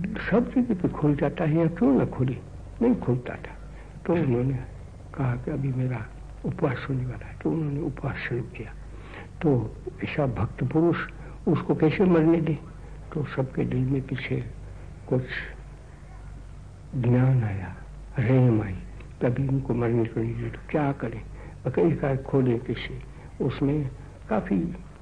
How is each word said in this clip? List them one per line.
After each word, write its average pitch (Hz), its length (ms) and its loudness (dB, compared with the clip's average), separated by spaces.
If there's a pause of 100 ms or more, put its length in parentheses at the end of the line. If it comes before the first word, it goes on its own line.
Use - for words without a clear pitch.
(320)
सब 240 240 4
जगह 240 180 4
पे 180 160 2
खुल 147 260 2
जाता 156 280 0
है, 156 120 4
यहाँ 165 120 6
क्यों 240 260 4
ना 170 120 6
खुले?" 127 320 0 (440)
नहीं 240 140 6
खुलता - 400 0
था। - 220 -12 (480)
तो 170 80 4
उन्होंने 135 400 4 (600)
कहा 127 200 0
कि 127 160 -4
"अभी 135 160 -2
मेरा 127 380 -2 (400)
उपवास 139 440 -2
होने 127 160 -2
वाला - 220 -8
है", - 160 -12
तो 156 80 2
उन्होंने 151 300 0
उपवास 139 340 -4
शुरू - 260 -4
किया। - 320 -10 (680)
तो 123 340 4 (280)
ऐसा 143 220 0
भक्त 113 380 -2
पुरुष 156 340 4 (500)
उसको 156 280 4
कैसे 156 300 4
मरने 165 360 8
दे? 156 180 0 (540)
तो 151 100 -2
सबके 131 420 -2
दिल 123 140 0
में 131 220 2
पीछे 131 420 -2 (640)
कुछ 127 160 2 (1700)
ज्ञान 123 480 6
आया, 98 320 -2 (440)
रहम 123 420 6
आई, 95 140 -4 (460)
तभी 127 260 2
उनको 131 260 2
मरने 117 320 4
को 117 140 -2
नहीं 113 160 0
दिया। 117 140 -4
तो - 100 -8 (100)
क्या 147 220 2
करें? 113 300 -4 (440)
अगर - 140 0
एक 160 260 4
आध 135 180 2
खोले 123 340 4
किसी, 123 440 -6 (440)
उसमें 139 440 2 (400)
काफ़ी 185 440 0 (280)